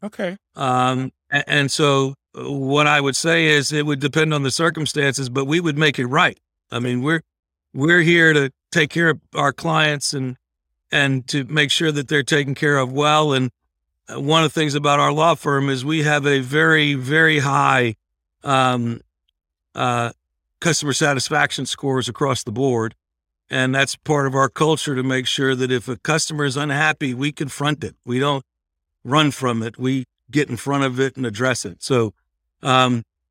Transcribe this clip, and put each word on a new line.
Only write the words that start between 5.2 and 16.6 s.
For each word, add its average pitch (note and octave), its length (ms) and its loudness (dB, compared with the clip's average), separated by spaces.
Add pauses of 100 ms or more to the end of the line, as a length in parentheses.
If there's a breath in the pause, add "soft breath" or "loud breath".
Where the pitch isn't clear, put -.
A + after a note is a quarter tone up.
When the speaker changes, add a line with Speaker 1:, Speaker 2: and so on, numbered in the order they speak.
Speaker 2:
but C3+ 160 -4
we D#3 140 0
would D#3+ 180 -2
make D3+ 200 2
it B2+ 100 -2
right. C#3 300 0 (340)
I A#2 80 -4
mean, B2 220 -2
we're, D#3 200 -2 (520)
we're E3 280 4
here E3 320 6
to C#3 180 2 (200)
take D#3 180 0
care E3 200 0
of D3+ 120 -2 (120)
our C#3+ 200 0
clients D#3 600 -2
and, C3 220 -6 (560)
and C3+ 380 0
to C#3 160 -2
make D3 260 -2
sure D#3+ 200 0
that D3 180 -4
they're D3 140 2
taken C#3+ 300 0
care C#3+ 240 0
of C3 140 0
well. D3 420 2
And, B2+ 160 0 (640)
uh, C3 60 -8
one D#3 240 2
of D3+ 100 0
the E3+ 60 -2
things D3 160 0
about C#3+ 240 2
our C#3+ 140 2
law D#3 220 4
firm C#3 340 -2
is C3 160 -4
we D#3 180 0
have D3 240 2
a C#3 140 2
very, D3+ 520 2